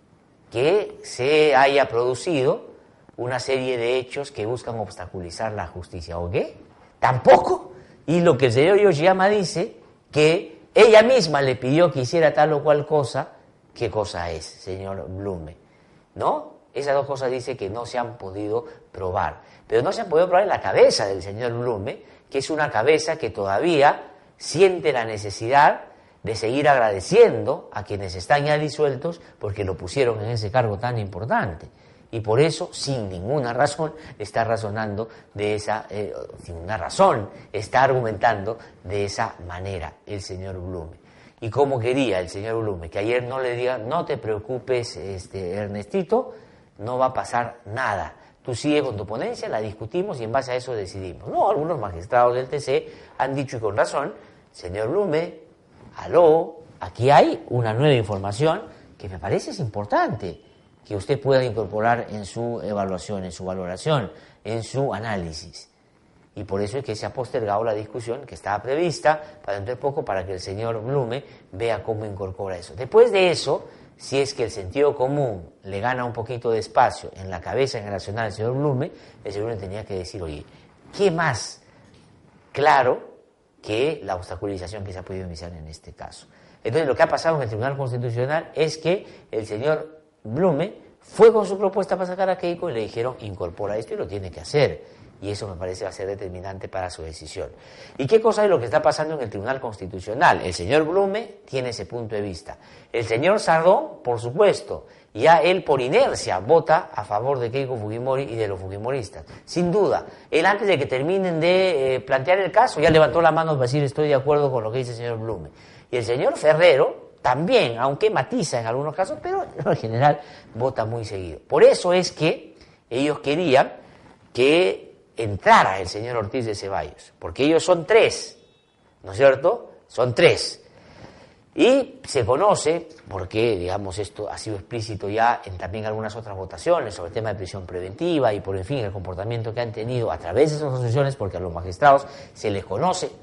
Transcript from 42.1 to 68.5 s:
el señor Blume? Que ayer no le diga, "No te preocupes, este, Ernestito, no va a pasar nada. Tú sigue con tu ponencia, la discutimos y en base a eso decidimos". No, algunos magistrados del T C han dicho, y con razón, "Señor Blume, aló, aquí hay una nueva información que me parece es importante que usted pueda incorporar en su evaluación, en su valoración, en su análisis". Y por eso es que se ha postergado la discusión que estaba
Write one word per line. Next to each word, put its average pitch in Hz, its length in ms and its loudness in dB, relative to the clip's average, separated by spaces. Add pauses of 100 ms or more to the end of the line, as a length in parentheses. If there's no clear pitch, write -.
el 87 100 -6
señor 110 320 -6
Blume? 90 280 -6
Que 101 100 -6
ayer 120 240 0
no 127 160 -6
le 123 160 -2
diga, 123 220 -2
"No 135 260 -4
te 147 140 -4
preocupes, 117 800 -4
este, 92 560 -10
Ernestito, 107 800 -4 (460)
no 120 180 -6
va 131 100 4
a 123 60 -2
pasar 120 520 -4
nada. 104 500 -4 (260)
Tú 123 140 -6
sigue 147 260 0
con 123 160 -4
tu 104 80 -8
ponencia, 180 420 -6
la 117 140 -4
discutimos 131 580 -8
y 113 60 -8
en 110 60 -8
base 127 200 -2
a 127 40 -2
eso 127 180 -6
decidimos". 95 560 -10
No, 269 200 2
algunos 160 300 -2
magistrados 110 560 2
del 131 140 -2
T 147 100 -4
C 147 300 -2 (300)
han 135 140 -2
dicho, 135 220 -4
y 113 60 -8
con 107 160 -2
razón, 151 360 -2 (380)
"Señor 101 380 -6
Blume, 175 500 -2 (560)
aló, 165 640 4 (240)
aquí 117 280 0
hay 208 380 6
una 117 260 0
nueva 143 200 4
información 107 720 0 (340)
que 107 100 -14
me 92 100 -12
parece 151 340 -4
es 208 80 -10
importante 113 840 -4 (420)
que 104 120 -8
usted 127 260 -2
pueda 135 220 4
incorporar 110 640 -2
en 104 160 -8
su 117 360 -6
evaluación, 98 600 -4
en 90 80 -10
su 92 140 -12
valoración, 92 680 -4 (320)
en 110 200 -6
su 131 300 -4
análisis". 92 760 -8 (640)
Y 104 100 -10
por 98 180 -4
eso 104 180 -4
es - 40 -6
que 107 120 -8
se 110 100 -8
ha 101 80 -8
postergado 113 500 -2
la 117 100 0
discusión 113 520 -8
que - 100 -18
estaba 101 280 -4